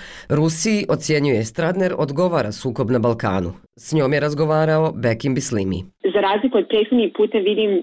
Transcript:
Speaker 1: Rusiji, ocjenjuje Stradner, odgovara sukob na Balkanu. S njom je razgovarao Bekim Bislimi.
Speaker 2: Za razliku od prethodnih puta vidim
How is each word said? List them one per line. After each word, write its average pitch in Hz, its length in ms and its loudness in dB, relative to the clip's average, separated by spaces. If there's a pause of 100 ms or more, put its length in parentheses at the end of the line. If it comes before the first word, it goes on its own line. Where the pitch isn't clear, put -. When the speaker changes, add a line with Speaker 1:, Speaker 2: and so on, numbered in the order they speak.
(280)
Speaker 1:
Rusiji, 160 600 0
ocjenjuje 147 560 0
Stradner, 180 540 -2
odgovara 143 540 0
sukob 120 380 -4
na 127 80 2
Balkanu. 110 540 0 (240)
S - 160 -10
njom 147 200 2
je 147 80 0
razgovarao 156 720 2
Bekim 117 420 0
Bislimi. 95 500 -2 (300)
Speaker 2:
Za 208 60 2
razliku 214 380 2
od - 100 0
prethodnih 220 480 2
puta 208 220 2
vidim 202 440 2